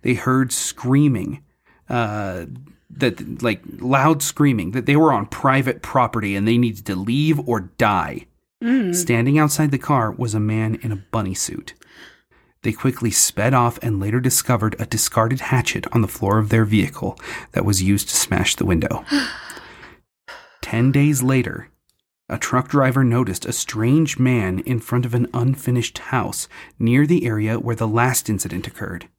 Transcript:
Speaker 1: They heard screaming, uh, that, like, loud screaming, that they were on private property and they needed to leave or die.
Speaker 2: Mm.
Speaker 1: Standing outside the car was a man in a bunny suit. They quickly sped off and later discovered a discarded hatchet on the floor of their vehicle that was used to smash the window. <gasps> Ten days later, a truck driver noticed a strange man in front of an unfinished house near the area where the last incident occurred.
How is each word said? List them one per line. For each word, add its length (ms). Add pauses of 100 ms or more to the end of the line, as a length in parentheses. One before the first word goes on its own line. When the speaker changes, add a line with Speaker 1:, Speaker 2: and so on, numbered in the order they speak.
Speaker 1:
They 140
heard 360
screaming, 880 (480)
uh, 580 (420)
that, 520
like, 200 (180)
loud 420
screaming, 500
that 140
they 120
were 160
on 140
private 540
property 540
and 100
they 120
needed 300
to 80
leave 520
or 300
die. 500 (340)
Speaker 2:
Mm. 320
Speaker 1:
Standing 460
outside 320
the 60
car 340
was 220
a 80
man 400
in 100
a 200
bunny 220
suit. 400 (920)
They 80
quickly 380
sped 460
off 260
and 180
later 200
discovered 580
a 80
discarded 540
hatchet 540
on 80
the 60
floor 300
of 120
their 140
vehicle 540 (360)
that 120
was 160
used 280
to 60
smash 400
the 100
window. 440
<gasps> 1500
Ten 300
days 320
later, 460 (600)
a 80
truck 300
driver 360
noticed 440
a 40
strange 680
man 400
in 200
front 280
of 80
an 180
unfinished 640
house 500 (300)
near 300
the 180
area 340
where 160
the 120
last 420
incident 380
occurred. 520